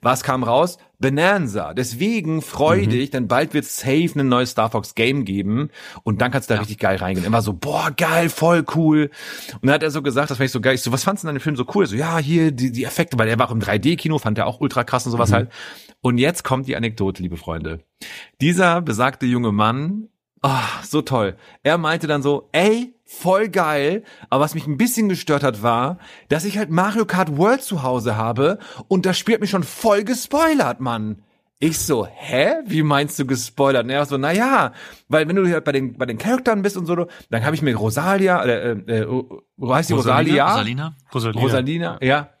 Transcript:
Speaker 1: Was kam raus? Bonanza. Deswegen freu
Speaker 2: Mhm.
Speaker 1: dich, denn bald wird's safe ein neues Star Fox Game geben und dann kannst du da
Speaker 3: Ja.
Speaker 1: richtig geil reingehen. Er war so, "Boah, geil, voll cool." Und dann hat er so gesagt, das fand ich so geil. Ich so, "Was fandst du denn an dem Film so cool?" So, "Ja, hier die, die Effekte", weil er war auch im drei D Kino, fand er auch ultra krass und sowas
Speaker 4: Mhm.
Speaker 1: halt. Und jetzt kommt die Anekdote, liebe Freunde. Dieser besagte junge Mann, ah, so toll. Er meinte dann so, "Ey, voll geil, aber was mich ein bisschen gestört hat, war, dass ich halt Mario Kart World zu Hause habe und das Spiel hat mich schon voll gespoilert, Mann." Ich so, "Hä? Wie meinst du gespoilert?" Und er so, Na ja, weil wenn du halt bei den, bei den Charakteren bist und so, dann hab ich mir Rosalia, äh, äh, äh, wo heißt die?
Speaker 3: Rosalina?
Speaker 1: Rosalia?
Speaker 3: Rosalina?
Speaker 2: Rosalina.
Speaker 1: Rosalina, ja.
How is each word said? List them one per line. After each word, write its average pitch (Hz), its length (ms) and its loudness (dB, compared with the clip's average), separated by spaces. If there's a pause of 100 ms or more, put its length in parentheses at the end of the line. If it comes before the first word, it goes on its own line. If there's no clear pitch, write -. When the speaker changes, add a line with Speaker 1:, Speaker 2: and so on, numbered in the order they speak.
Speaker 1:
Was 123 220 0
kam 131 200 0
raus? 139 340 2 (220)
Bonanza. 139 720 0
Deswegen 156 680 -2
freu 151 420 2
Speaker 2:
Mhm. 104 60 2
Speaker 1:
dich, 123 200 0
denn 123 200 -4
bald 120 240 2
wird's 147 260 -2
safe 151 380 2
ein 139 100 2
neues 123 240 2
Star 113 180 0
Fox 107 260 -6
Game 131 280 0
geben 101 460 -2 (340)
und 104 180 0
dann 123 100 2
kannst 131 180 -2
du - 20 2
da 113 40 2
Speaker 3:
Ja. 107 40 0
Speaker 1:
richtig 104 200 -6
geil 95 180 2
reingehen. 92 280 -2
Er 104 60 0
war 98 100 4
so, 101 120 -2
"Boah, - 420 -2
geil, 165 320 0
voll 165 380 2 (100)
cool." 151 340 4 (440)
Und 120 120 -6
dann 139 100 6
hat 151 60 0
er 156 100 -2
so 156 100 -4
gesagt, 139 280 -2
das 123 100 -6
fand 139 80 2
ich - 40 -4
so 127 80 -2
geil. 131 160 2
Ich 127 60 -4
so, 120 100 -4
"Was - 140 -2
fandst 196 180 -2
du 170 40 -6
denn - 20 -6
an 147 100 -4
dem - 20 -14
Film 151 140 -2
so 120 180 -2
cool?" 196 140 2
So, 104 80 -6
"Ja, 165 220 -2
hier 160 340 2
die, 127 220 -2
die 120 100 -4
Effekte", 160 340 -2
weil 110 120 4
er 113 100 0
war 120 80 4
auch - 60 -4
im 113 80 0
drei 101 160 0
D 143 180 2
Kino, 156 220 0
fand 107 200 0
er 101 80 0
auch 120 140 -6
ultra 123 240 0
krass 123 220 -2
und 120 80 -2
sowas 117 160 2
Speaker 4:
Mhm. 117 60 6
Speaker 1:
halt. 117 140 2 (520)
Und 123 160 2
jetzt 147 260 0
kommt 131 240 -2
die 131 80 -4
Anekdote, 104 480 -2
liebe 85 140 -6
Freunde. 80 420 -8 (640)
Dieser 175 400 4
besagte 131 440 0
junge 123 260 2
Mann, 139 560 0 (340)
ah, 131 220 0 (200)
so 151 180 0
toll. 113 340 0 (280)
Er 156 140 2
meinte 165 300 -2
dann 147 140 0
so, 143 300 -2
"Ey, 214 440 2 (100)
voll 190 440 0
geil, 160 540 0 (260)
aber 135 160 2
was 151 100 -6
mich 156 120 -6
ein 147 100 -2
bisschen 226 320 2
gestört 151 340 -2
hat, 117 180 -2
war, 120 360 0 (320)
dass 160 160 0
ich 202 120 -4
halt 208 140 -2
Mario 196 340 2
Kart 180 320 0
World 226 240 2
zu 165 220 -6
Hause 123 320 0
habe 117 420 0 (300)
und 190 180 2
das 185 140 2
Spiel 226 160 2
hat 220 60 0
mich 202 80 -2
schon 185 140 0
voll 208 400 0
gespoilert, 262 760 0
Mann." 110 420 -4 (380)
Ich 156 180 0
so, 117 300 0
"Hä? 151 460 0 (120)
Wie 156 180 0
meinst 147 360 0
du 139 80 0
gespoilert?" 131 560 0
Und 117 80 -6
er 143 140 0
so, 135 120 -4
Na 139 140 -2
ja, 208 400 2 (380)
weil 151 180 2
wenn 175 80 0
du 190 160 2
halt 160 140 0
bei 147 80 0
den, 135 240 -2
bei 131 100 -2
den 113 100 -6
Charakteren 233 460 0
bist 202 140 -2
und 180 100 -6
so, 170 180 0 (240)
dann 113 160 -2
hab 151 80 0
ich 147 80 -2
mir 135 140 2
Rosalia, 170 680 2
äh, 120 280 0
äh, 110 300 -2
äh, 123 220 -2 (340)
wo 123 180 0
heißt 160 140 0
die? 117 40 2
Speaker 3:
Rosalina? 139 520 4
Speaker 1:
Rosalia? 180 80 2
Speaker 3:
Rosalina? 135 420 -4 (180)
Speaker 2:
Rosalina. 113 300 -2
Speaker 1:
Rosalina, 135 580 0
ja. 143 280 2 (100)